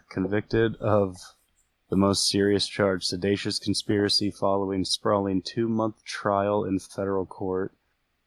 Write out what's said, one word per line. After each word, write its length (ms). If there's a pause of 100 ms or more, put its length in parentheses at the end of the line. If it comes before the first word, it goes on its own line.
(100)
convicted 640
of 400 (720)
the 60
most 320
serious 400
charge, 360
seditious 540
conspiracy, 720
following 540
sprawling 580
two-month 600
trial 600
in 140
federal 480
court. 460 (540)